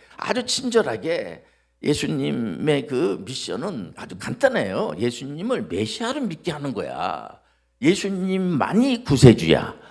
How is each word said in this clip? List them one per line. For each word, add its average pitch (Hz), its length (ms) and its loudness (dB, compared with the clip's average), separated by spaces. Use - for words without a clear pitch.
아주 240 300 -4
친절하게 147 1000 -2
예수님의 143 1040 0
그 127 360 -2
미션은 120 720 -8
아주 - 220 -14
간단해요. 160 800 0
예수님을 143 680 -4
메시아로 226 540 -4
믿게 175 300 -6
하는 143 220 -6
거야. 73 680 -6
예수님만이 190 1200 2
구세주야. 87 720 6